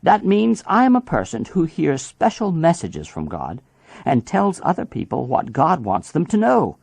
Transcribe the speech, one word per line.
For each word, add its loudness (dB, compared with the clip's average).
That 4
means 2
I 2
am 6
a 4
person -4
who -2
hears 0
special -2
messages 0
from -8
God -8
and 0
tells 0
other -2
people -6
what -2
God 2
wants -2
them 0
to -2
know. 2